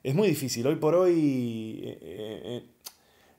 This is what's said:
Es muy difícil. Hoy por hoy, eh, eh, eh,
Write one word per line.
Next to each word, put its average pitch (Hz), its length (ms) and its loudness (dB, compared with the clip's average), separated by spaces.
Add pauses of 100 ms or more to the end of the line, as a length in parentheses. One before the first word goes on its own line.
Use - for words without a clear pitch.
Es 135 140 -2
muy 202 140 4
difícil. 127 360 -2
Hoy 156 120 2
por 156 180 2
hoy, 127 880 2
eh, - 180 -10
eh, 101 440 -10
eh, 117 180 -8 (760)